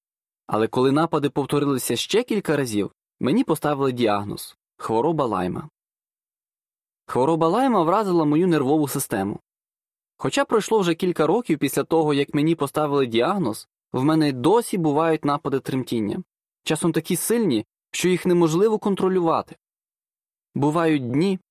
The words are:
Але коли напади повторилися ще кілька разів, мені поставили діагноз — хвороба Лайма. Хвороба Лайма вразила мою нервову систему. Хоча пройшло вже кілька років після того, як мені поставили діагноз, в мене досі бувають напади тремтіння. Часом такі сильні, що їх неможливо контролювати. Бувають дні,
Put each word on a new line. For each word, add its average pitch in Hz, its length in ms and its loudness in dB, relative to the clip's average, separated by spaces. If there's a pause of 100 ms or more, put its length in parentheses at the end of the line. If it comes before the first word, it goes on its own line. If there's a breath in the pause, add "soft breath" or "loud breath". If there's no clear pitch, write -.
(460)
Але 110 220 0
коли 131 240 2
напади 147 380 0
повторилися 139 680 -2
ще 214 260 -2
кілька 196 340 -2
разів, 110 360 -2 (280)
мені 185 240 2
поставили 143 480 -2
діагноз — 104 640 -2 (200)
хвороба 135 500 0
Лайма. 92 420 -2 (1400)
Хвороба 160 420 0
Лайма 226 340 2
вразила 175 420 2
мою 156 240 2
нервову 151 400 2
систему. 104 520 -4 (760)
Хоча 269 280 0
пройшло 220 360 0
вже 170 140 2
кілька 165 320 0
років 170 320 0
після 139 260 -2
того, 156 300 2
як 139 200 -2
мені 156 200 2
поставили 143 520 0
діагноз, 120 640 -2 (240)
в 127 120 -2
мене 156 280 2
досі 185 460 2
бувають 160 460 0
напади 143 360 -2
тремтіння. 127 640 -4 (420)
Часом 160 280 0
такі 165 240 -2
сильні, 185 500 0 (240)
що - 180 -2
їх 180 180 0
неможливо 175 520 2
контролювати. 180 800 0 (1000)
Бувають 151 560 0
дні, 185 280 0 (120)